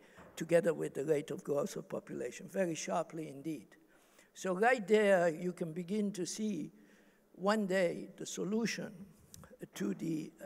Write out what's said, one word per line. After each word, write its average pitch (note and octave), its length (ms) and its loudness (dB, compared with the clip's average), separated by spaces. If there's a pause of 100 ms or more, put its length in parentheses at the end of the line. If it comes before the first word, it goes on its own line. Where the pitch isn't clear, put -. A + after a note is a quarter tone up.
(360)
together E3+ 380 4
with D3+ 200 -4
the C3+ 120 -2
rate D3+ 260 2
of C#3+ 120 -6
growth C#3+ 340 0
of - 100 -10
population, C#3 640 -8
very F3+ 240 0
sharply D#3+ 520 -4
indeed. C#3+ 400 -8 (640)
So F#3+ 200 -2
right A3+ 340 4
there, G3+ 420 6
you F3 240 -2
can E3 180 -4
begin F#3+ 420 -2
to F#3 120 -4
see G3+ 460 -4 (600)
one G3+ 320 2
day F3+ 520 2
the - 80 -10
solution G3 640 -2 (840)
to G3 180 -2
the, E3 380 -4 (140)